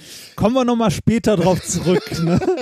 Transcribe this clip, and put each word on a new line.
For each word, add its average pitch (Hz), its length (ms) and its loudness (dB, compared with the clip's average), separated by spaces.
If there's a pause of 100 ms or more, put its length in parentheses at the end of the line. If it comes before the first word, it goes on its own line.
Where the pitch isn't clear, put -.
(360)
Kommen 214 200 2
wir 254 100 2
nochmal 233 260 0
später 214 460 0
drauf 185 260 2
zurück, 170 580 -2
ne? 165 180 2 (220)